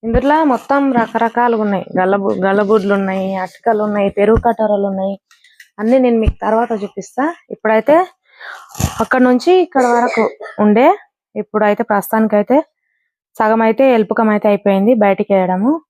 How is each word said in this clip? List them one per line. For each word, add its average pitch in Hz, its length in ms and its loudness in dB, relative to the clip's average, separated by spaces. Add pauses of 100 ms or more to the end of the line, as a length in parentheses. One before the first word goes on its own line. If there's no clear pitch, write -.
ఇందులో 262 420 0
మొత్తం 277 360 0 (120)
రకరకాలుగా 233 680 0
ఉన్నాయి. 202 220 -2 (100)
గల్లబు-, 196 460 0
గల్లబుడ్లు 196 520 0
ఉన్నాయి, 190 420 -4
అటుకలు 208 480 -4
ఉన్నాయి, 208 260 -2
పెరుగు 208 340 2
కటోరలు 208 440 0
ఉన్నాయి. 196 280 -4 (640)
అన్నీ 226 220 0
నేను 240 200 2
మీకు 220 220 -2
తర్వాత 226 380 -2
చూపిస్తా. 202 440 -8 (280)
ఇప్పుడైతే 220 440 0 (1040)
అక్కడ 254 220 -2
నుంచి 254 300 2 (100)
ఇక్కడ 269 260 0
వరకు 240 360 0 (360)
ఉండే, 214 280 4 (480)
ఇప్పుడైతే 208 480 -2
ప్రస్తుతానికైతే 214 720 0 (800)
సగం 226 260 0
అయితే 226 220 2 (100)
ఎలుపుకం 220 360 0
అయితే 208 180 0
అయిపోయింది 202 480 0
బయటికి 208 380 0
వేయడము. 185 380 0 (180)